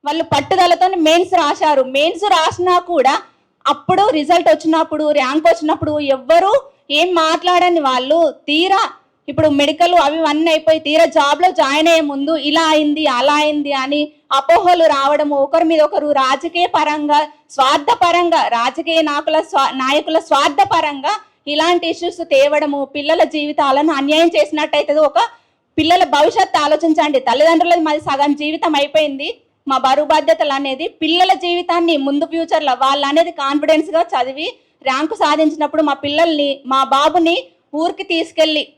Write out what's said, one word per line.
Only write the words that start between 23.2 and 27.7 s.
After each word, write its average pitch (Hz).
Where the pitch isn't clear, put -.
జీవితాలను 294
అన్యాయం 311
చేసినట్టయితది. 302
ఒక 294
పిల్లల 349
భవిష్యత్తు 339
ఆలోచించండి. 311
తల్లిదండ్రులది 330